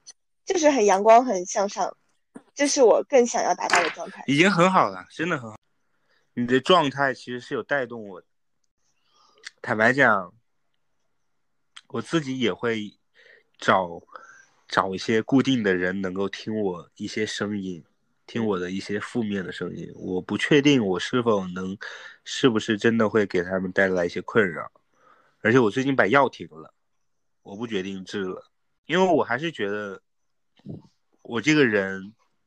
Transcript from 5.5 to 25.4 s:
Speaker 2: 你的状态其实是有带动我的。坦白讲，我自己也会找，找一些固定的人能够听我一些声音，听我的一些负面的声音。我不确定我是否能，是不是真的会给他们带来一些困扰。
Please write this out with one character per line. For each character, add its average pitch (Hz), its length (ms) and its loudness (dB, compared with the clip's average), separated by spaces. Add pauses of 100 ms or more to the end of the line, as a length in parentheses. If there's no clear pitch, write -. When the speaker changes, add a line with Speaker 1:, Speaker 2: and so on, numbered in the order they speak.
Speaker 2:
你 120 120 -4
的 127 140 2
状 160 300 4
态 135 240 -2
其 - 180 -14
实 123 80 -8
是 - 140 -12
有 107 100 -4
带 139 220 -4
动 113 240 -14
我 90 100 -18
的。 - 80 -20 (1300)
坦 113 160 -4
白 113 160 4
讲， 107 400 2 (1600)
我 113 120 -8
自 165 180 -2
己 131 200 -6
也 110 120 0
会 110 460 -6 (640)
找， 92 420 0 (680)
找 95 280 0
一 - 20 -6
些 110 240 0
固 131 220 2
定 131 180 0
的 98 140 2
人 90 260 -2
能 95 100 -4
够 98 160 -4
听 110 320 -8
我 90 360 -4
一 104 120 -10
些 107 160 -4
声 104 380 -4
音， 90 220 -10 (420)
听 117 180 -6
我 101 160 0
的 90 120 -6
一 95 80 -6
些 101 200 -6
负 123 220 -6
面 101 240 -4
的 - 60 -12
声 90 240 -8
音。 85 200 -12
我 92 240 -6
不 104 160 -6
确 147 240 4
定 135 240 4
我 92 160 0
是 127 220 -2
否 107 240 0
能， 92 320 -8 (460)
是 - 260 -8
不 110 100 -4
是 107 180 -4
真 113 200 0
的 110 100 0
会 104 200 0
给 87 160 -2
他 92 160 -4
们 92 120 -6
带 95 160 0
来 90 200 0
一 - 20 -4
些 90 140 -8
困 101 280 0
扰。 76 200 -12 (720)